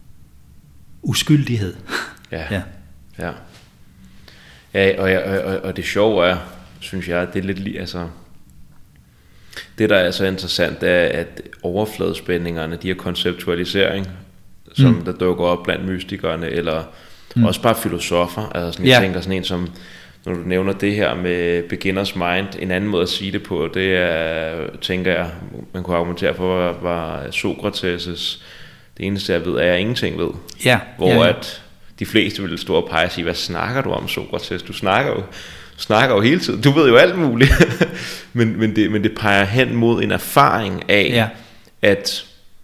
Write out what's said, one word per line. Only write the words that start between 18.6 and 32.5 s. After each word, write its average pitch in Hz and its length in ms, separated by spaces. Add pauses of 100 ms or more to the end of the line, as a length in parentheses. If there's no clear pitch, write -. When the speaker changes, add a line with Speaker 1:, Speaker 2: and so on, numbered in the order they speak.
Speaker 2:
sådan, 92 140
jeg 127 140
Speaker 1:
Ja. - 0
Speaker 2:
tænker 92 200
sådan 95 160
en 87 80
som, 90 240 (580)
når 92 80
du 87 60
nævner 92 320
det 101 220
her 90 200
med 87 480 (100)
beginner's 95 460
mind, 90 280 (120)
en 92 120
anden 98 200
måde 90 120
at 90 60
sige 98 240
det 101 100
på, 82 320
det 95 220
er, 80 680 (140)
tænker 92 320
jeg, 85 180 (440)
man 90 80
kunne 87 140
argumentere 85 380
for, 92 220
var, 87 260
var 82 440
Sokrates', 90 1120 (580)
det - 100
eneste, 98 260
jeg 87 140
ved, 82 80
er, 65 100
jeg 87 160
ingenting 98 380
ved. 85 100 (360)
Speaker 1:
Ja, 123 140 (180)
Speaker 2:
Hvor 92 120
Speaker 1:
ja, 87 140
ja. 87 60
Speaker 2:
at - 340 (360)
de 98 80
fleste 101 360
ville 87 160